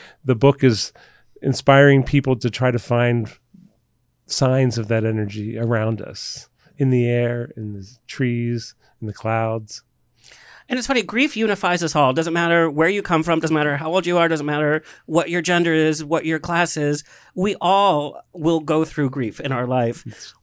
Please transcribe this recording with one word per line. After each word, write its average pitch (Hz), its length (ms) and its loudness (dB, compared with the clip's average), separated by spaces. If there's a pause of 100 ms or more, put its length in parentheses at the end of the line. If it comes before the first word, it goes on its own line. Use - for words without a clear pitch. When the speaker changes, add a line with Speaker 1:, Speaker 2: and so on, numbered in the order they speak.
(240)
Speaker 1:
the 127 120 2
book 135 280 2
is 120 300 2 (480)
inspiring 139 600 6
people 135 320 2
to 117 160 -2
try 127 180 0
to 120 100 0
find 120 520 0 (960)
signs 131 500 2
of 110 100 -4
that 110 180 0
energy 107 520 -4
around 113 440 -2
us, - 480 -14 (280)
in 135 120 2
the 123 180 2
air, 120 480 -2
in 107 180 -10
the 98 140 -14 (200)
trees, 120 680 -4 (260)
in 110 60 -8
the 104 60 -8
clouds. 113 680 -4 (840)
Speaker 2:
And 254 120 -4
it's 233 80 -6
funny, 254 160 0
grief 247 340 -2
unifies 196 460 0
us 156 120 0
all. 143 160 2
Doesn't 165 220 0
matter 170 380 2
where 156 180 2
you 202 140 -2
come 160 180 0
from, 160 180 0
doesn't 160 140 -2
matter 147 240 0
how 160 160 -6
old 180 140 0
you 175 100 0
are, 170 100 4
doesn't 151 200 -2
matter 151 340 0 (240)
what 160 240 0
your 170 140 -2
gender 175 320 2
is, 156 280 0
what 151 220 -2
your 160 140 -2
class 170 360 -2
is. 147 280 -2 (320)
We 190 260 0
all 180 580 2 (140)
will 165 280 0
go 156 220 0
through 147 280 -2
grief 123 280 -6
in 139 120 -6
our 123 160 -4
life. 123 400 -2
Speaker 1:
It's - 340 -18